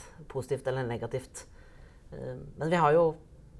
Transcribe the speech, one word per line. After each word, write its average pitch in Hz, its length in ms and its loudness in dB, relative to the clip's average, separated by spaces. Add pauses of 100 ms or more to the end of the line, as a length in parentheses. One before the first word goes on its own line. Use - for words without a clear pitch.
(280)
positivt 131 400 -4
eller 131 180 0
negativt. 117 600 -6 (680)
Eh, 127 220 -10 (220)
men 156 120 -2
vi 180 60 4
har 156 180 6
jo 165 220 6 (440)